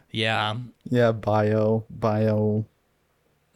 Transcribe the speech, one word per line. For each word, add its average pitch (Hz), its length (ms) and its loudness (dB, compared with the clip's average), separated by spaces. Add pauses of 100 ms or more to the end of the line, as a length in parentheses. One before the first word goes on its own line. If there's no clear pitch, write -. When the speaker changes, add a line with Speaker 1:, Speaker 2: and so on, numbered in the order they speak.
Speaker 1:
Yeah. 110 460 -2 (340)
Speaker 2:
Yeah, 120 220 4
bio, 107 800 0
bio, 107 760 0 (920)